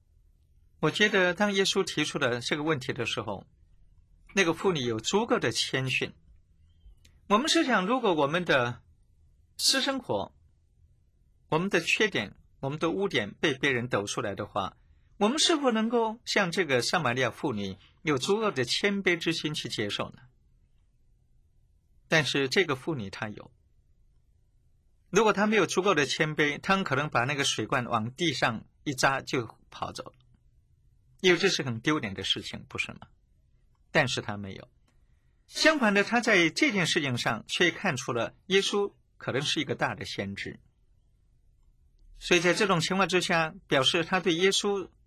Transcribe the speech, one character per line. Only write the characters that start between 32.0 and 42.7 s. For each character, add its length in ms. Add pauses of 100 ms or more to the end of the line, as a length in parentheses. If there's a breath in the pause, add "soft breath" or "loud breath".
的 120
事 160
情， 260
不 100
是 140
吗？ 160 (800)
但 160
是 160
她 140
没 180
有。 140 (800)
相 320
反 140
的， 100
她 160
在 300
这 240
件 120
事 140
情 180
上 300
却 240
看 240
出 160
了 240 (120)
耶 120
稣 320 (260)
可 140
能 100
是 200
一 20
个 120
大 200
的 80
先 320
知。 240 (1600)
所 160
以 40
在 120
这 140
种 140